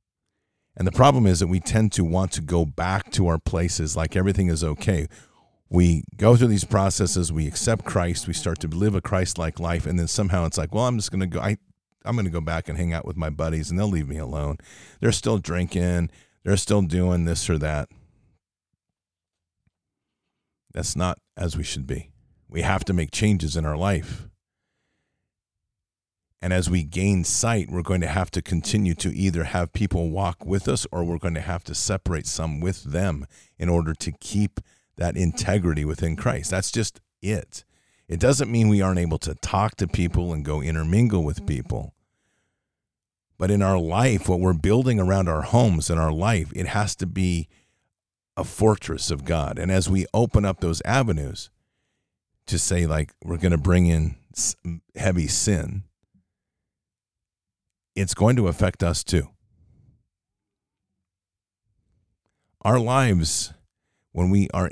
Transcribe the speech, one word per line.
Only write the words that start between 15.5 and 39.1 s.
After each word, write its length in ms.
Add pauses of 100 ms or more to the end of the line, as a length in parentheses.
they're 140
still 240
doing 420
this 260
or 100
that." 300 (2750)
That's 220
not 240 (180)
as 180
we 80
should 240
be. 240 (380)
We 140
have 220
to 80
make 180
changes 440
in 100
our 120
life. 500 (2250)
And 120
as 160
we 140
gain 400
sight, 480
we're 100
going 200
to 60
have 240
to 100
continue 540
to 200
either 300
have 280
people 380
walk 340
with 220
us, 240
or 120
we're 140
going 160
to 80
have 220
to 100
separate 540
some 320
with 240
them 420 (320)
in 100
order 280
to 160
keep 480 (380)
that 200
integrity 640
within 320
Christ. 360
That's 200
just 300 (200)
it. 440 (420)
It 120
doesn't 320
mean 160
we 140
aren't 180
able 200